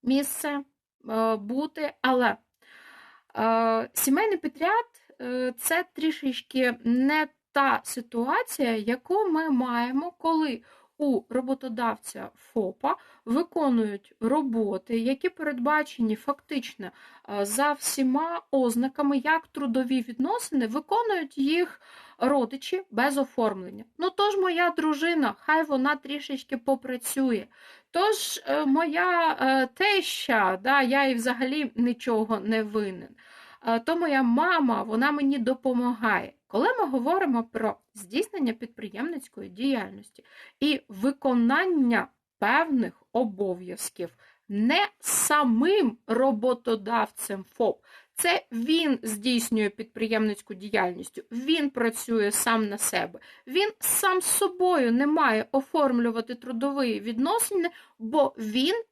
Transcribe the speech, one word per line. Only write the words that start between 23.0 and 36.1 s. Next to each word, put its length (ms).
оформлення. 680
Ну, 120
тож 260
моя 340
дружина, 680
хай 260
вона 320
трішечки 600
попрацює. 880
Тож, 560
е, 180
моя, 760
е, 260
теща, 960
да, 200
я 260
їй 60
взагалі 640
нічого 640
не 220
винен. 460
Е, 140
то 160
моя 260
мама, 600
вона 300
мені 260
допомагає. 920